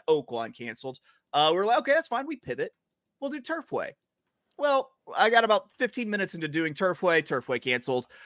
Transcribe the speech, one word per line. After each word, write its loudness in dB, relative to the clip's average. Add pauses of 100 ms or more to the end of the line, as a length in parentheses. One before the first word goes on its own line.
Oaklawn -2
canceled. -12 (340)
Uh, 4
we 2
were 0
like, 2
"Okay, 0
that's -2
fine. -4
We -8
pivot. -8 (480)
We'll -6
do -8
Turfway." -6 (680)
Well, 0 (260)
I 6
got 6
about 2
fifteen -2
minutes -4
into -6
doing -2
Turfway. 2
Turfway -2
canceled. -2 (200)